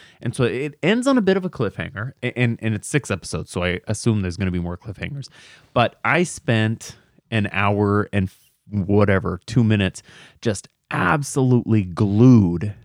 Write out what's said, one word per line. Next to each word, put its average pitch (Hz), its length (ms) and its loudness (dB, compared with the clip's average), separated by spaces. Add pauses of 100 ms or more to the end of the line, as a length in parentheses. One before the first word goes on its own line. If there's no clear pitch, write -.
(220)
And 120 140 -6
so 131 100 -2
it 127 380 -4
ends 226 240 0
on 269 120 4
a 226 40 2
bit 190 140 2
of 185 80 -4
a 180 60 -6
cliffhanger, 107 600 -6 (100)
a-, 123 160 -4
and, 117 240 2
and 110 120 -2
it's - 140 -8
six - 220 -4
episodes, 85 400 -8
so 90 140 -4
I 90 220 -2
assume 107 360 -2
there's 90 140 -6
gonna 92 140 -2
be 87 100 -2
more 87 160 -8
cliffhangers. 117 520 -12 (460)
But 117 300 0
I 139 200 2
spent 113 720 -2 (340)
an 107 220 -2
hour 101 600 0
and 101 160 0
f-, - 220 -20 (200)
whatever, 98 760 0
two - 160 2
minutes, 104 400 2 (380)
just 104 260 -4 (240)
absolutely 131 960 0
glued 101 880 4 (100)